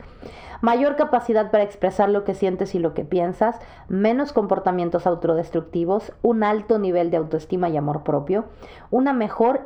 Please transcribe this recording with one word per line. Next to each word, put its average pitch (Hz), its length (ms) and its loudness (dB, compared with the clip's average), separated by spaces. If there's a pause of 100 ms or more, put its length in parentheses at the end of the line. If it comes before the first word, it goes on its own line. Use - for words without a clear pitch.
(640)
mayor 254 340 2
capacidad 233 540 2
para 208 140 4
expresar 196 440 0
lo 202 160 2
que 196 100 -2
sientes 185 400 -2
y 190 40 0
lo 165 160 0
que - 100 -4
piensas, 185 560 0 (280)
menos 233 440 0
comportamientos 180 760 0
autodestructivos, 170 1080 0 (100)
un 226 220 4
alto 214 340 0
nivel 180 320 0
de 170 80 2
autoestima 160 500 -2
y 160 80 0
amor 147 260 -2
propio, 160 440 -2 (440)
una 262 220 2
mejor 240 540 2